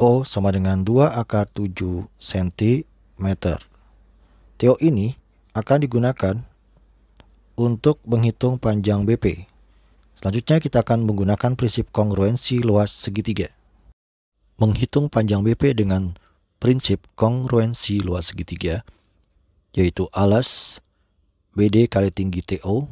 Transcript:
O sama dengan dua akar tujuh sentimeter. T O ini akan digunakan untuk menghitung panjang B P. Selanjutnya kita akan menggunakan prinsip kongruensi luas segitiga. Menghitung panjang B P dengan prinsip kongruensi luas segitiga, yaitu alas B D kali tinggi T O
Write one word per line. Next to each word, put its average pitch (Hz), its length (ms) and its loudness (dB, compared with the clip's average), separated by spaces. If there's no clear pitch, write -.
O 123 240 4
sama 98 240 -2
dengan 95 320 0
dua 123 400 2
akar 107 320 0
tujuh 92 640 -6
sentimeter. 98 1400 -2
T 123 160 4
O - 80 0
ini 127 320 0
akan 147 320 2
digunakan 120 480 0
untuk 120 480 0
menghitung 117 560 0
panjang 104 480 0
B 117 80 2
P. 87 320 -4
Selanjutnya 120 480 0
kita 127 240 0
akan 113 240 0
menggunakan 104 480 0
prinsip 113 400 -2
kongruensi 107 640 0
luas 104 320 2
segitiga. 101 560 -4
Menghitung 117 480 0
panjang 104 320 0
B 110 160 2
P 139 160 0
dengan 95 400 -2
prinsip 123 560 0
kongruensi 117 880 0
luas 87 320 -6
segitiga, 85 480 -6
yaitu 90 400 0
alas - 720 2
B 104 160 4
D 117 160 4
kali 98 240 0
tinggi 92 320 -4
T 90 160 -6
O 110 320 -4